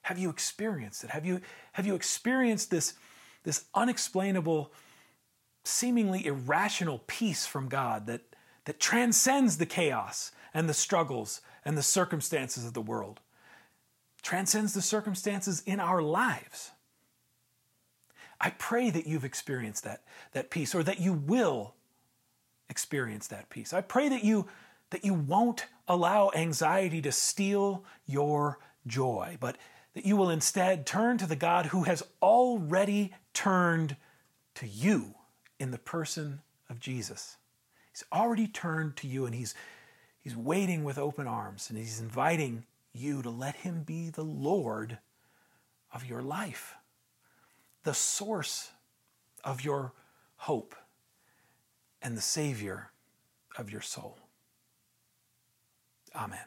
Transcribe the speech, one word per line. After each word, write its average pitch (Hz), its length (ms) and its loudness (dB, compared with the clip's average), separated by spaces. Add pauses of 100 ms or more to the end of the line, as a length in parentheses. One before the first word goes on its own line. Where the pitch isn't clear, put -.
Have 180 140 -4
you 185 120 0
experienced 156 720 -4
it? 113 80 -10
Have 151 140 -4
you, 180 160 0 (320)
have 190 120 -2
you 202 80 2
experienced 233 760 2
this, 165 240 0 (480)
this 151 220 -2 (100)
unexplainable, 185 960 2 (920)
seemingly 220 640 2
irrational 147 800 0
peace - 400 -2
from 135 240 -4
God 117 380 -2
that, 117 140 -6 (440)
that - 140 -8
transcends 240 760 4
the 165 80 2
chaos 127 680 -2 (220)
and 160 140 2
the 151 60 2
struggles 135 680 0 (220)
and 151 140 0
the 139 60 0
circumstances 135 840 0
of 117 80 -8
the 120 80 -4
world, 107 380 -6 (1040)
transcends 202 500 0
the 196 80 -2
circumstances 202 840 -2
in 196 120 0
our 175 220 2
lives? 185 680 -2 (1700)
I 175 100 2
pray 240 400 0
that 160 160 0
you've 151 180 -2
experienced 120 600 -6
that, 107 180 -10 (300)
that 131 180 -6
peace, 156 240 -2
or 175 80 2
that 190 180 0
you 185 140 2
will 151 640 2 (920)
experience 117 580 -6
that - 240 -14
peace. - 200 -12
I 185 100 0
pray 269 280 2
that 247 140 0
you, 208 240 4 (420)
that 185 160 -8
you 196 80 2
won't 185 540 2 (200)
allow 185 480 6
anxiety 165 680 2
to 139 80 0
steal 196 720 0 (240)
your 147 500 2 (300)
joy, 113 520 -2
but 127 180 -4 (360)
that - 120 -8
you 202 100 6
will 190 140 6
instead 175 560 2
turn 233 320 2
to 190 100 -2
the 156 80 0
God 170 300 2
who 180 180 2
has 165 180 2 (200)
already 202 920 4 (200)
turned 170 640 4 (580)
to 127 100 -10
you 110 500 0 (440)
in 131 120 -4
the 120 60 -6
person 151 600 -6 (300)
of 117 100 -12
Jesus. 117 560 -8 (560)
He's - 220 -16
already 220 340 2
turned 160 500 -4
to 143 100 -10
you, 131 180 -2
and 117 100 -4
he's, 120 180 -6 (640)
he's 123 180 -10
waiting 160 500 0
with 139 120 -4
open 143 300 -4
arms, 104 420 -8
and 110 80 -8
he's 110 220 -8
inviting 123 640 0 (300)
you 139 280 -4
to 120 80 -6
let 127 280 -6
him 165 260 -6
be 165 260 -8
the 156 140 -8
Lord 135 720 -2 (960)
of 123 120 -12
your 120 160 -8
life, 156 540 -8 (1080)
the 147 100 -2
source - 800 -2 (720)
of 131 180 -4
your 139 300 -2 (460)
hope, - 360 -4 (1300)
and 117 140 -6
the 107 60 -6
Savior 110 720 -4 (640)
of 107 120 -10
your 107 120 -12
soul. - 380 -12 (2000)
Amen. 101 320 -8